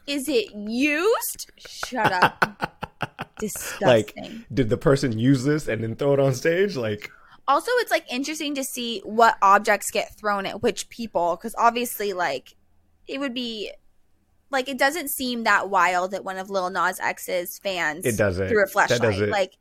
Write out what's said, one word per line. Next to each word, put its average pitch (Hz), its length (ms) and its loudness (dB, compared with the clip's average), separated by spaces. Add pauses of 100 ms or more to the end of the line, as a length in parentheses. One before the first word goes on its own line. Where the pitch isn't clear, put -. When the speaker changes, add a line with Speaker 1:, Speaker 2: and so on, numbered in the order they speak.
Speaker 1:
Is 285 200 -4
it 254 280 0
used? 294 1040 0
Shut - 540 -2
up. - 640 0 (240)
Speaker 2:
<laughs> - 400 -10
Speaker 1:
Disgusting. - 480 -4
Speaker 2:
Like, 113 280 4 (380)
did 123 160 2
the 123 80 2
person 135 400 2
use 123 260 4
this 147 240 0
and 110 160 -2
then 113 120 -4
throw 143 180 2
it 139 60 4
on 135 140 4
stage? 175 420 0
Like, 107 340 -4 (380)
Speaker 1:
Also, 294 300 2
it's, 453 140 0
like, 330 200 0
interesting 294 440 -4
to 269 80 -4
see 233 400 -8
what 220 380 4
objects 202 500 4
get - 280 -4
thrown 202 260 -2
at 196 160 -8
which 220 280 -2
people, 175 480 -2
'cause 220 200 -12
obviously, 233 560 0
like, 151 420 -4 (520)
it 269 120 -8
would 277 140 -4
be, 226 380 -6 (800)
like, 262 180 -2
it 262 80 -6
doesn't 285 320 0
seem 247 360 -4
that 196 240 4
wild 185 420 2
that 185 120 -6
one 190 140 -8
of 190 140 -10
Lil 185 180 -2
Nas 185 300 0
X's 185 600 -6
fans 175 460 -4
Speaker 2:
It 117 120 0
doesn't. 95 320 0
Speaker 1:
threw 214 140 2
a - 40 4
Speaker 2:
That - 60 -14
Speaker 1:
fleshlight. 131 280 2
Speaker 2:
doesn't. 107 300 2
Speaker 1:
Like, 98 300 -2